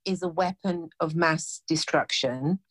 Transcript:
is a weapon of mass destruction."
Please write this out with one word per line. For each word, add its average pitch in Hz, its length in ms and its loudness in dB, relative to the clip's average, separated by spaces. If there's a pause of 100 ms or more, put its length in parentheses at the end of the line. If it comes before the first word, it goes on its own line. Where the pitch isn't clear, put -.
is 185 180 -2
a 180 60 -2
weapon 175 600 -2 (100)
of 160 160 0
mass 160 540 2
destruction." 147 920 0 (120)